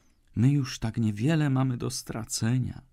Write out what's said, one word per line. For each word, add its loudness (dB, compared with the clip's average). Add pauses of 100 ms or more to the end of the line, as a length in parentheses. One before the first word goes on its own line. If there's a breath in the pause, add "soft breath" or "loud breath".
(360 soft breath)
„My 4
już 0
tak -4
niewiele 2
mamy 2
do -4
stracenia. -2 (120)